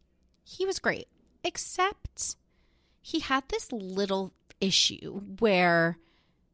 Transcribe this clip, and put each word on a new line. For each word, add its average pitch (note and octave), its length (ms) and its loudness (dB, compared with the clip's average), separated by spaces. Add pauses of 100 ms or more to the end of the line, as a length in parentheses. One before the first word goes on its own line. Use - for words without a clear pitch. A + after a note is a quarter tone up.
(440)
he - 220 -6
was F#4+ 140 -2
great, - 280 -2 (360)
except - 920 -4 (640)
he - 200 -4
had C4+ 280 0
this - 220 -4
little F#3+ 640 -2 (280)
issue - 600 0 (180)
where F3 580 4 (560)